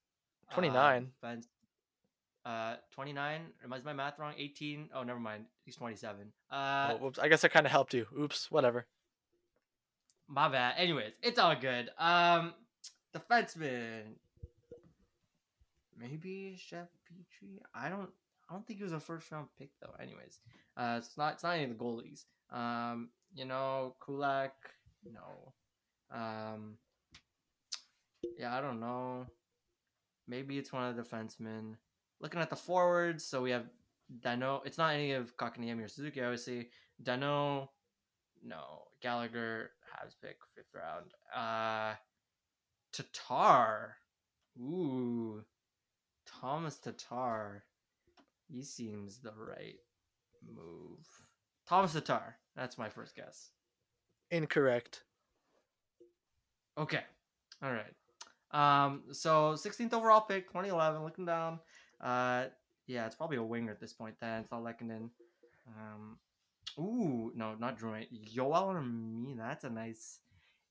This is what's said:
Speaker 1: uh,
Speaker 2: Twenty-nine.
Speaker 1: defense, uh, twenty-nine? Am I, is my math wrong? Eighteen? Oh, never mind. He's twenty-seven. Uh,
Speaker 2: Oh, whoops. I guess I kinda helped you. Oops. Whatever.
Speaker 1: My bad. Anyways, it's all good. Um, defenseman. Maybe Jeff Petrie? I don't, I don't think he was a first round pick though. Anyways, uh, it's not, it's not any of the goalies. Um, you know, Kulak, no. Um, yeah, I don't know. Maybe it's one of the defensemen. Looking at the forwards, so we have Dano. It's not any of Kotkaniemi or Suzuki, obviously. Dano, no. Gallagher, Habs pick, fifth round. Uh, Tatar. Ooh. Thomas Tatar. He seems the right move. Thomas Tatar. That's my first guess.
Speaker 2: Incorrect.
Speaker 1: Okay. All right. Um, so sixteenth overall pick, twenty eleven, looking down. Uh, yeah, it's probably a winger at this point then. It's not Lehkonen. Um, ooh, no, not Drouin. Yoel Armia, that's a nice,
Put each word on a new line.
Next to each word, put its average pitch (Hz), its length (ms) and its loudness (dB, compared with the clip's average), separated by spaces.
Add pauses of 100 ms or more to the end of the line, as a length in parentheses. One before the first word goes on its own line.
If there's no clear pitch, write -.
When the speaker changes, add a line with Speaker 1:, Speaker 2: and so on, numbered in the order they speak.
(500)
Speaker 1:
uh, - 40 -10
Speaker 2:
Twenty-nine. 131 640 4
Speaker 1:
defense, 117 260 -8 (1000)
uh, 113 320 -4 (160)
twenty-nine? 147 500 -4 (200)
Am 120 100 -10
I, 131 40 -6
is 131 80 -10
my 151 80 -6
math 143 260 -4
wrong? 147 200 -8
Eighteen? 147 560 -8
Oh, 127 80 -4
never 123 180 -6
mind. 107 240 -8 (200)
He's 127 120 -18
twenty-seven. 107 560 -10 (180)
Uh, 139 420 2
Speaker 2:
Oh, - 40 0
whoops. 131 220 -4
I 147 100 2
guess 156 160 8
I 170 40 8
kinda 151 200 10
helped 139 260 6
you. 117 120 2 (120)
Oops. - 320 -2
Whatever. 120 360 4 (1400)
Speaker 1:
My 143 220 4
bad. 123 300 4
Anyways, 147 340 2 (100)
it's 240 160 2
all 175 180 10
good. 123 420 0
Um, 170 560 8 (600)
defenseman. 123 1000 0 (1800)
Maybe 185 600 -12 (120)
Jeff 175 200 -14 (180)
Petrie? 190 540 -20 (140)
I 120 140 -6
don't, 190 200 -8 (400)
I 165 60 -12
don't 202 120 -12
think 208 120 -12
he 208 60 -8
was 180 80 -6
a 156 80 -4
first 165 300 -12
round 151 180 -10 (100)
pick 139 120 -18 (100)
though. - 200 -16
Anyways, - 380 -16 (380)
uh, 120 220 0
it's - 200 -10
not, 151 160 0
it's - 80 -12
not 175 140 0
any 151 80 0
of 123 60 -2
the 113 60 -6
goalies. 117 480 -6 (260)
Um, 120 600 -4 (240)
you 135 100 -10
know, 131 560 -2
Kulak, 139 520 -2 (520)
no. 92 480 -18 (640)
Um, 110 640 -8 (1600)
yeah, 123 180 -2
I 135 40 0
don't 127 200 -4
know. 127 460 -4 (1000)
Maybe 135 320 -6
it's 135 140 -8
one 127 120 -2
of 120 120 -2
the 117 60 -6
defensemen. 110 720 -10 (460)
Looking 156 200 -6
at 160 100 -2
the 151 60 -4
forwards, 175 680 4
so 131 180 -2
we 127 80 0
have 120 160 0 (540)
Dano. 127 440 0
It's 131 140 -8
not 160 160 4
any 147 180 2
of 123 240 -2
Kotkaniemi 117 480 -4
or 101 40 -10
Suzuki, 139 340 -6
obviously. 120 480 -4 (320)
Dano, 143 680 0 (760)
no. 78 400 -14 (180)
Gallagher, 117 680 -4 (240)
Habs - 280 -14
pick, - 140 -14 (180)
fifth - 200 -20
round. 85 380 -10 (220)
Uh, 110 600 -2 (960)
Tatar. 117 1040 4 (640)
Ooh. 123 840 -2 (1000)
Thomas 151 380 -4
Tatar. 110 840 -6 (880)
He 127 100 -10
seems 107 560 -12
the 117 140 -14
right - 460 -14 (680)
move. 85 600 -16 (600)
Thomas 180 280 4
Tatar. 135 420 -2 (180)
That's 127 240 -8
my 110 120 -6
first - 260 -16
guess. - 340 -18 (800)
Speaker 2:
Incorrect. 143 720 2 (1700)
Speaker 1:
Okay. 147 260 -2 (600)
All 135 100 -2
right. 110 220 -6 (580)
Um, 143 500 6 (100)
so 156 440 6
sixteenth 226 380 -4
overall 220 260 10
pick, 196 300 -2
twenty 190 180 -4
eleven, 160 360 4
looking 165 200 -8
down. 165 360 -2 (400)
Uh, 127 460 2 (400)
yeah, 120 200 -4
it's 113 80 -8
probably 156 220 -2
a 117 60 0
winger 113 280 -2
at 104 100 -12
this 117 120 -12
point 110 280 -12
then. 113 200 -4
It's 110 100 -12
not 117 140 -6
Lehkonen. 117 460 -8 (580)
Um, 107 500 -14 (600)
ooh, 156 580 -2
no, 110 180 -4
not 117 240 -4
Drouin. 110 280 -6 (280)
Yoel 160 400 2
Armia, 120 640 -4
that's 117 280 -8
a 131 60 -6
nice, 113 480 -8 (520)